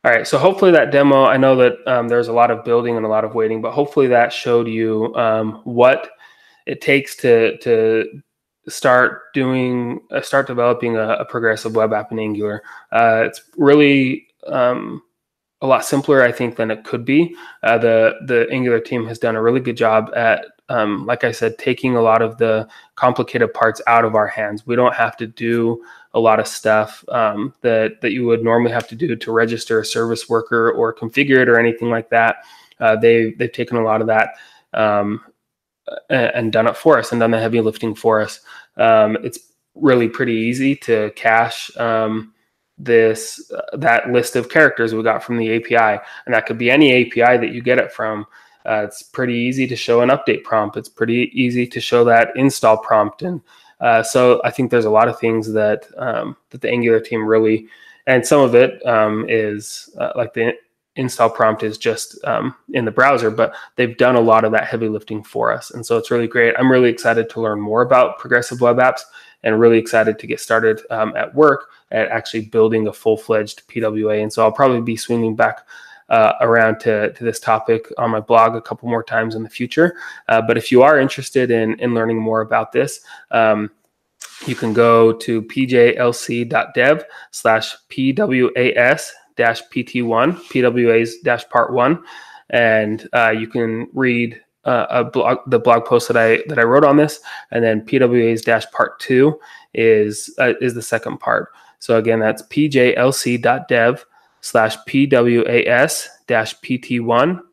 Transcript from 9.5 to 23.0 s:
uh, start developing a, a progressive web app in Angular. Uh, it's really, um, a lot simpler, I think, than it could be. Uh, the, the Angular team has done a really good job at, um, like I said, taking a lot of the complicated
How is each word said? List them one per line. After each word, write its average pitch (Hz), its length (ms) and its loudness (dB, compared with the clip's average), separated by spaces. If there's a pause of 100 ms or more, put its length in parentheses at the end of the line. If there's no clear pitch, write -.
uh, - 100 -4
start 139 240 0
developing 120 520 0
a, 110 160 -2
a - 120 -4
progressive 113 500 -4
web 110 180 2
app 107 180 -6
in 113 80 -6
Angular. 104 420 -6 (300)
Uh, 113 340 2
it's - 160 -10 (160)
really, 139 680 4 (180)
um, 123 560 -2 (600)
a 143 60 -4
lot 131 160 2
simpler, 139 380 2
I 120 100 4
think, 120 240 -6
than 110 140 -4
it 110 140 -8
could 117 200 -8
be. 156 320 0 (280)
Uh, 113 160 2
the, 113 480 2
the 117 240 2
Angular 127 280 0
team 117 280 -6
has 113 100 -12
done 113 180 -2
a 110 60 -4
really 120 180 2
good 123 160 -6
job 110 400 0
at, 113 300 0 (240)
um, 107 360 -4
like 117 180 -2
I 123 80 0
said, 113 260 -4
taking 127 380 -2
a 117 60 0
lot 113 200 2
of 113 160 -4
the 110 300 -2 (280)
complicated 123 580 -2